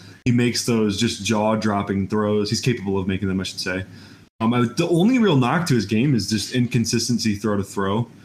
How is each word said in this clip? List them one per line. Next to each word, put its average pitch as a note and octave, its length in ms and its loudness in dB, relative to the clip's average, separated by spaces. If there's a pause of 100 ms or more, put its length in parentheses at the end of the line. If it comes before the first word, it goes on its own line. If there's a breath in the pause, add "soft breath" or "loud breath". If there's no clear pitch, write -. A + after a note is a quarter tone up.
(260 loud breath)
He B2+ 60 2
makes A#2+ 340 2
those G#2+ 340 2
just A2 260 -2
jaw-dropping G#2 840 0
throws. G#2 420 0
He's A2 120 -2
capable G2+ 360 0
of F#2 100 -2
making F#2+ 200 -2
them, F#2+ 120 0
I F#2 40 -2
should - 160 -8
say. F#2 260 -4 (540 loud breath)
Um, A#2 140 2
I, B2 80 2
the E3 260 0
only G#3 320 4
real G3 160 4
knock C3+ 320 2
to C3 80 2
his G#2+ 100 2
game A#2+ 300 2
is - 140 -2
just A2 260 -2
inconsistency A#2 800 0
throw G#2 220 -2
to F#2+ 60 -2
throw, G2+ 440 -2 (180 loud breath)